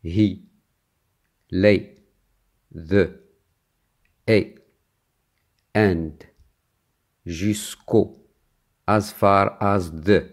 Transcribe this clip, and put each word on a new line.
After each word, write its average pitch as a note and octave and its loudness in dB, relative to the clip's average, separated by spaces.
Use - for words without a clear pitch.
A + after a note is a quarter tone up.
he, F#2+ -2
les, F#2+ 0
the, F2 -2
et, A2 0
and, F2 0
jusqu'au, G2 -4
as G#2 0
far G2 2
as G2+ -2
the E2 0